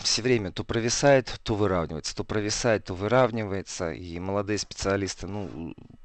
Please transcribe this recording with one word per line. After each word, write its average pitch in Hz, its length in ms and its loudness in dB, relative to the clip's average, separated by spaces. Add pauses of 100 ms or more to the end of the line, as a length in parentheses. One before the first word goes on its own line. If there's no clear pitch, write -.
всё - 180 0
время 110 300 2
то 107 120 -4
провисает, 123 800 4
то 113 120 -2
выравнивается, 87 600 0
то 104 80 -4
провисает, 107 640 0
то 98 80 -6
выравнивается. 104 1000 0
И 85 280 -8
молодые 98 400 -2
специалисты, 98 680 -4
ну, 85 460 -8 (320)